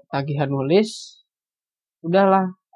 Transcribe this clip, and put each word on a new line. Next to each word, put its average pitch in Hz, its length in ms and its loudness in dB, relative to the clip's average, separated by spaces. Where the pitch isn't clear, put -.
ketagihan 139 480 -4
nulis. 165 640 -2
Udahlah, 190 400 2